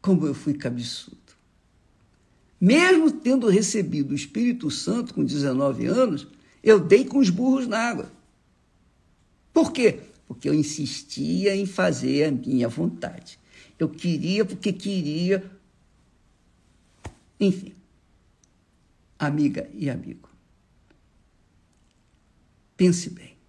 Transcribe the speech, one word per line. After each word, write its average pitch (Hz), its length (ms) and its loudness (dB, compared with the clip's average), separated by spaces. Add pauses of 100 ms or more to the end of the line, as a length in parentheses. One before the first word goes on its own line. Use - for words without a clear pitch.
como 175 240 2
eu 143 80 -2
fui - 220 -4
cabeçudo. - 640 -10 (1400)
Mesmo 320 500 6
tendo 247 380 0
recebido 180 640 0
o - 20 -2
Espírito 214 560 -4
Santo - 420 -4
com - 120 -2
dezenove 135 640 -2
anos, 208 420 0 (340)
eu 214 160 8
dei 196 260 6
com 262 140 -2
os 220 120 6
burros 254 360 0
na 220 140 -4
água. 233 320 -6 (1400)
Por - 180 2
quê? 220 280 2 (260)
Porque - 220 -8
eu 143 40 2
insistia 156 1000 -2
em 196 100 -2
fazer 143 600 0
a 151 80 0
minha 123 360 -2
vontade. - 680 -8 (400)
Eu 160 100 -2
queria 180 560 -2
porque 190 280 -6
queria. 180 760 -4 (1900)
Enfim. - 340 0 (1400)
Amiga 147 560 -2
e 170 160 -6
amigo, - 400 -12 (2500)
pense 180 320 2
bem. - 300 -20 (100)